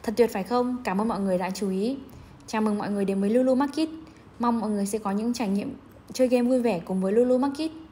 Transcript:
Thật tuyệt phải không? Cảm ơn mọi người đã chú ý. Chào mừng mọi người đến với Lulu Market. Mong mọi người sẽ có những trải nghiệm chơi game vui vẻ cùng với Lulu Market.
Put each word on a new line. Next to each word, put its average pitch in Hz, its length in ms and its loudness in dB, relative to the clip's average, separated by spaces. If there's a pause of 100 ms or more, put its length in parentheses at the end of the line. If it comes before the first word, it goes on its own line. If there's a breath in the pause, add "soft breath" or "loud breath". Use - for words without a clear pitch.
Thật 220 140 -4
tuyệt 226 160 4
phải 196 100 -4
không? 247 420 0
Cảm 196 160 0
ơn 220 80 0
mọi 196 120 -2
người 190 180 0
đã 185 120 -2
chú 190 200 -4
ý. 220 280 -2 (480 loud breath)
Chào 220 160 -2
mừng 208 160 0
mọi 202 120 -4
người 202 140 0
đến 196 160 0
với 202 100 2
Lulu 254 240 4
Market. 285 340 0 (500 loud breath)
Mong 233 220 0
mọi 220 100 -2
người 202 160 0
sẽ 214 120 -4
có 208 120 -4
những 214 220 -2
trải 233 160 -2
nghiệm 196 260 -2 (380)
chơi 254 160 2
game 240 200 4
vui 254 120 4
vẻ 214 200 0
cùng 185 200 -2
với 190 120 0
Lulu 247 260 4
Market. 285 320 -2 (220)